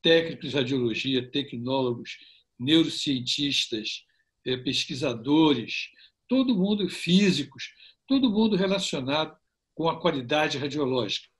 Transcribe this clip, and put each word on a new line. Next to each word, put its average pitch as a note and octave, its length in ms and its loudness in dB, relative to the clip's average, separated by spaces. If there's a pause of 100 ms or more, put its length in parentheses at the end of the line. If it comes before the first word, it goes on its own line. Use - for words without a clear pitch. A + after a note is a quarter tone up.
técnicos E3 480 2
em C3+ 80 -2
radiologia, B2+ 720 0
tecnólogos, B2+ 880 -4 (420)
neurocientistas, C#3 1500 -2 (380)
é, B2+ 140 -2
pesquisadores, C3+ 1300 0 (380)
todo B3+ 280 2
mundo, G3+ 340 0
físicos, E3+ 880 0 (320)
todo C4+ 240 2
mundo G#3+ 240 2
relacionado D#3 840 -2 (380)
com D#3+ 120 -2
a D#3+ 140 -4
qualidade D3 560 0
radiológica C3 680 -2 (120)